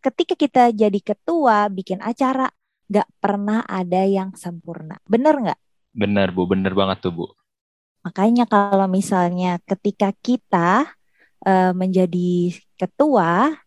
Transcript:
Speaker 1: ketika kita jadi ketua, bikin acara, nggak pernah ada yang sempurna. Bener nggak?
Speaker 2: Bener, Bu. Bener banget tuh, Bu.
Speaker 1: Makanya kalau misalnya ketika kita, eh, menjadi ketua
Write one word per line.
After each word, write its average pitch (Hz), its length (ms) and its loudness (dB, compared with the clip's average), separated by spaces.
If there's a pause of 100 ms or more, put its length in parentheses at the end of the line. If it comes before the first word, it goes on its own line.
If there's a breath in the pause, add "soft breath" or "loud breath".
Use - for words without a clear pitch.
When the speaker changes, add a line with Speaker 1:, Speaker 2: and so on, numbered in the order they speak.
Speaker 1:
ketika 339 320 -2
kita 262 260 2 (120)
jadi 208 260 2
ketua, 214 720 0
bikin 185 320 -8
acara, 262 460 -2 (400)
nggak 202 180 0 (140)
pernah 202 420 -2
ada 185 400 -2
yang 190 300 -2
sempurna. 165 720 -14
Bener 262 320 2
nggak? 185 220 -4 (340)
Speaker 2:
Bener, 101 400 2
Bu. 92 100 0
Bener 95 300 -2
banget 95 340 0
tuh, 87 60 -2
Bu. 82 120 -8 (800)
Speaker 1:
Makanya 226 440 0
kalau 202 420 2
misalnya 180 760 0
ketika 196 460 -2 (100)
kita, 202 720 0 (520)
eh, 185 280 2
menjadi 180 840 0 (200)
ketua 226 760 0 (120)